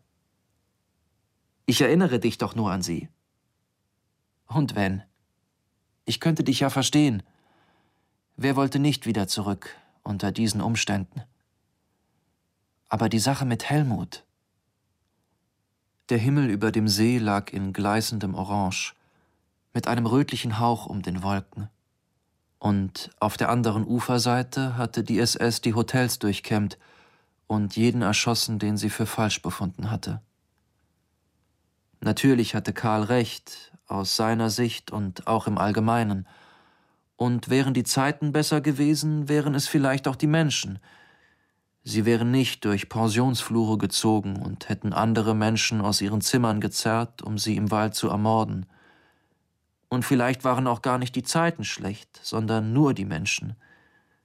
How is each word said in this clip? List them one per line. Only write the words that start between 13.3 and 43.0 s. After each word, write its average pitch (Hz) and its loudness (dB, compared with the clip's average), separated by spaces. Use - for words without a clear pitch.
mit 120 -2
Helmut." 120 0
Der 123 2
Himmel 135 2
über 104 0
dem 107 2
See 110 2
lag 104 -2
in 95 -4
gleißendem 104 -2
Orange, 95 -4
mit 120 -4
einem 117 0
rötlichen 120 0
Hauch 117 0
um 101 -6
den 90 -6
Wolken. 98 -4
Und 101 -2
auf 107 0
der - 0
anderen 110 2
Uferseite 123 0
hatte 117 -2
die 104 0
S 117 2
S 117 0
die 113 0
Hotels 120 0
durchkämmt 104 -2
und 104 -2
jeden 117 2
erschossen, 110 0
den 104 -2
sie 104 -2
für 110 -2
falsch 107 -2
befunden - -4
hatte. 107 -6
Natürlich 117 2
hatte 107 -2
Karl 107 0
recht, - -2
aus 98 -2
seiner 113 0
Sicht 117 -2
und 101 -6
auch 110 0
im 104 0
Allgemeinen. 107 2
Und 120 -2
wären 135 2
die 123 0
Zeiten 147 0
besser 151 2
gewesen, 147 0
wären 147 2
es 139 -2
vielleicht 139 0
auch 127 -2
die - 0
Menschen. 147 0
Sie 110 -2
wären 117 2
nicht 127 0
durch 101 0
Pensionsflure 113 2